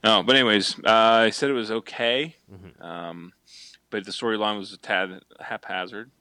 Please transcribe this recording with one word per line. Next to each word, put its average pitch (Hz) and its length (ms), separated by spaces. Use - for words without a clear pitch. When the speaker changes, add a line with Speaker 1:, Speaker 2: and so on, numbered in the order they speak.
Speaker 1:
Oh, 110 180
but 120 140
anyways, 107 480
uh, 113 420
he 110 40
said 139 200
it 139 40
was 110 160
okay, 123 680
Speaker 2:
Mm-hmm. 95 300
Speaker 1:
um, 85 500
but 104 140
the 95 60
storyline 107 480
was 98 140
a 95 60
tad 92 420
haphazard 98 720